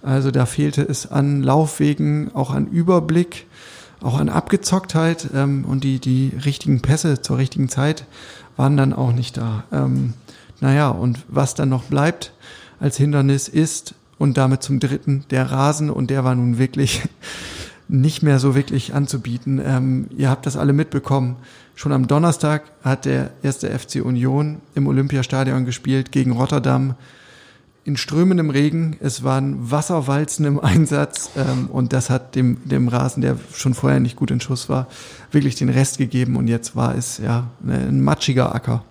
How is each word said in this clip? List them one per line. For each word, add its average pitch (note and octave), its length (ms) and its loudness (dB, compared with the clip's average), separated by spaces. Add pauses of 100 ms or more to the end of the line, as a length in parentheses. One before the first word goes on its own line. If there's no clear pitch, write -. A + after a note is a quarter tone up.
Also C3+ 300 0
da B2+ 140 2
fehlte C#3+ 360 0
es - 300 -4
an C#3 320 2
Laufwegen, D3 880 2
auch C3+ 180 -2
an C#3+ 160 0
Überblick, E3+ 760 2 (560)
auch B2 160 0
an D3+ 120 0
Abgezocktheit, E3 1040 0
ähm, C#3 320 0
und C3+ 160 -2
die, C3+ 160 0
die C3 320 0 (140)
richtigen C#3 360 0
Pässe C#3+ 400 2
zur - 160 -2
richtigen C3 300 0
Zeit D3 380 -2 (500)
waren C#3 220 2
dann C3+ 160 2
auch B2+ 180 0
nicht B2 240 -2
da. A2+ 380 -4
Ähm, C3 400 0 (480)
naja, C#3 260 4
und A#2+ 400 -2
was C#3 260 0
dann C#3+ 140 0
noch C3 160 0
bleibt D3 480 -2 (480)
als - 160 -2
Hindernis C#3 540 2
ist, - 460 -2 (220)
und C#3 200 2
damit C3 260 2
zum C#3 160 -2
dritten, C#3 520 -2
der C3 200 0
Rasen, D3 380 0
und C3 220 -2
der C3+ 120 0
war B2+ 120 2
nun B2 220 2
wirklich C3 440 0 (440)
<laughs> - 440 -16
nicht D3 340 2
mehr C#3+ 160 4
so C3 160 2
wirklich C3+ 380 -2
anzubieten. C3+ 720 -2
Ähm, C3 500 0
ihr C#3 140 2
habt C3+ 160 -2
das C#3+ 100 -4
alle C#3+ 160 2
mitbekommen. C#3 640 0 (400)
Schon D3 160 -4
am C3 160 2
Donnerstag D3+ 560 2 (200)
hat C3+ 200 0
der C3 280 -2 (120)
erste - 260 -2
F - 180 -6
C C#3 120 -6
Union C3 600 0 (160)
im C#3 120 2
Olympiastadion C3 800 0
gespielt C3 480 -2
gegen B2+ 180 2
Rotterdam. C3 640 0 (920)
In C#3 80 -2
strömendem E3+ 540 2
Regen, D3+ 500 0
es C3 220 -4
war C3+ 180 0
ein C3+ 300 -4
wasserwalzen D3 760 0
im C#3+ 140 2
<laughs> - 40 -6
Einsatz, C#3+ 720 2
ähm, C3 360 -2
und B2+ 200 0
das C3 200 0
hat B2+ 240 -2
dem, B2 280 2
dem C3+ 240 0
Rasen, B2 340 0
der C3 140 0 (160)
schon - 220 -2
vorher C3+ 260 2
nicht B2 160 0
gut - 140 -4
in B2+ 100 0
Schuss - 300 -6
war, C3 160 -2 (460)
wirklich C#3 240 2
den C3 140 0
Rest C3 280 2
gegeben B2+ 380 0
und B2 120 0
jetzt A#2 280 -2
war B2 200 0
es, B2 220 -6
ja, A#2 300 -2 (140)
ne, B2+ 120 -4
ein C3 260 0
matschiger C3+ 540 0
Acker A#2+ 360 -4